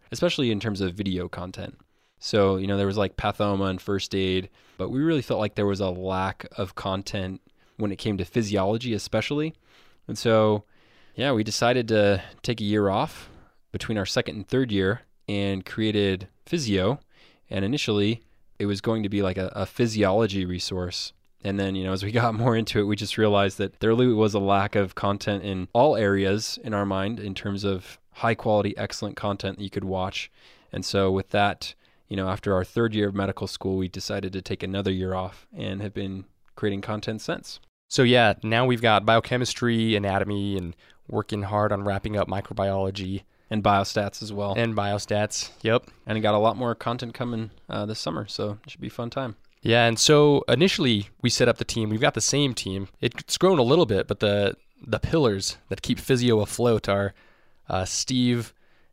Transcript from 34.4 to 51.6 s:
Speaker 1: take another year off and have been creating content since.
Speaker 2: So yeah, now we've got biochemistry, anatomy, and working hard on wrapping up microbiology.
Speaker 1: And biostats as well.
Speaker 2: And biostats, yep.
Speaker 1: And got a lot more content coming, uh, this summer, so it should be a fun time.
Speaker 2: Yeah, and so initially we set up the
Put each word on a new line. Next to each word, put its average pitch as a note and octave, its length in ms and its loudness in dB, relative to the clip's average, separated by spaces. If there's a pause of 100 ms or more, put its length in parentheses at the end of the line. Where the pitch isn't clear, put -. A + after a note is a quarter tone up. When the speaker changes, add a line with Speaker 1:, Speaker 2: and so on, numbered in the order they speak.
Speaker 1:
take G2 200 -8
another G2 300 -2
year F#2 220 -2
off F#2 320 -6 (100)
and G2 240 -6
have G2+ 140 -8
been G2 320 -8 (300)
creating G2 260 -2
content G#2+ 400 -6
since. - 360 -8 (300)
Speaker 2:
So - 140 4
yeah, A#2+ 400 6
now A2+ 240 2
we've A#2+ 160 0
got G#2+ 240 4
biochemistry, A2+ 880 2
anatomy, G2+ 640 0
and F2 180 -8 (320)
working G#2+ 320 -2
hard G#2 320 0
on G2+ 120 -2
wrapping G2+ 340 -2
up F#2+ 100 0
microbiology. G2 920 -2 (260)
Speaker 1:
And G#2+ 160 -2
biostats G2+ 580 0
as G#2+ 80 -10
well. G2+ 280 -4
Speaker 2:
And A2+ 180 0
biostats, G#2 760 -2 (100)
yep. A#2 260 0 (180)
Speaker 1:
And A2 140 -2
got G#2 140 2
a G#2 40 4
lot G#2+ 200 4
more A#2+ 160 -2
content A#2+ 400 -8
coming, A#2 360 -6 (200)
uh, G#2 160 -4
this G#2+ 120 -8
summer, B2 300 -6
so G#2 340 -6
it - 80 -20
should - 120 -18
be B2 60 -8
a - 20 -14
fun A#2+ 180 -8
time. B2+ 280 -8 (260)
Speaker 2:
Yeah, A#2 240 6
and A2+ 120 2
so D3 500 6
initially B2 600 2 (140)
we B2 80 4
set B2 180 4
up A2+ 80 4
the - 80 -4